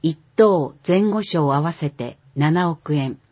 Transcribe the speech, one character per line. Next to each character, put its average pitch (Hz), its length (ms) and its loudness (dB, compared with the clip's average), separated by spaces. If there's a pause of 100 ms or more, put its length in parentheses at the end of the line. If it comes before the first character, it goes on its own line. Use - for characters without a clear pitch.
一 160 160 -2 (160)
等 185 400 2 (120)
前 185 160 2
後 214 200 0
賞 151 300 0
合 143 80 2
わ 165 120 -4
せ 147 180 -6
て 120 260 -12 (180)
七 165 360 0
億 151 240 -4
円 135 240 -4 (140)